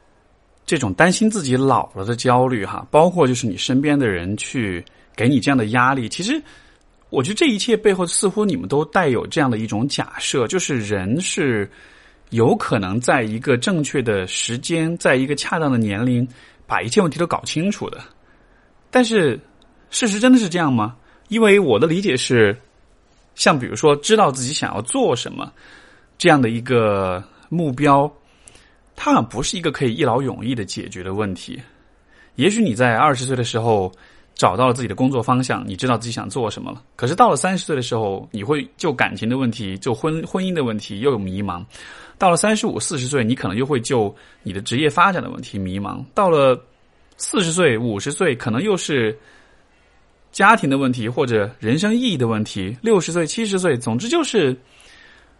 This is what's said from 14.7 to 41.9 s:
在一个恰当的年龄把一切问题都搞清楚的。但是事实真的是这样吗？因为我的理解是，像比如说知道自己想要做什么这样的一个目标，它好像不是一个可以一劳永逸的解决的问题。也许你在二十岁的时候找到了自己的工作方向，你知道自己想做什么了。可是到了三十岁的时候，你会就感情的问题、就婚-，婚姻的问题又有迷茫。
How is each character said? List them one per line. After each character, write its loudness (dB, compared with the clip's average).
在 2
一 2
个 -2
恰 -4
当 0
的 2
年 0
龄 0
把 -2
一 -4
切 2
问 4
题 -8
都 0
搞 -2
清 -2
楚 -6
的。 -12
但 4
是 2
事 -2
实 0
真 6
的 10
是 0
这 -2
样 0
吗？ 0
因 -2
为 8
我 4
的 2
理 0
解 0
是， 4
像 2
比 -6
如 -6
说 4
知 0
道 6
自 -4
己 -4
想 -6
要 -4
做 0
什 -8
么 -12
这 2
样 8
的 2
一 -4
个 0
目 -2
标， 4
它 0
好 4
像 -4
不 -8
是 -6
一 -8
个 -2
可 -2
以 -2
一 -2
劳 2
永 -6
逸 -4
的 -6
解 -10
决 -12
的 -8
问 -4
题。 -14
也 2
许 0
你 0
在 2
二 4
十 -6
岁 -4
的 -2
时 -4
候 0
找 0
到 4
了 2
自 -4
己 -6
的 -6
工 2
作 -2
方 2
向， -4
你 -8
知 -4
道 2
自 -10
己 -6
想 -8
做 -4
什 -10
么 -12
了。 -16
可 -4
是 -2
到 4
了 0
三 -2
十 -10
岁 -6
的 -2
时 -8
候， -4
你 -8
会 -4
就 -4
感 -2
情 -6
的 -2
问 0
题、 -6
就 -2
婚-， -4
婚 -4
姻 -2
的 -2
问 -2
题 -10
又 0
有 0
迷 -6
茫。 -6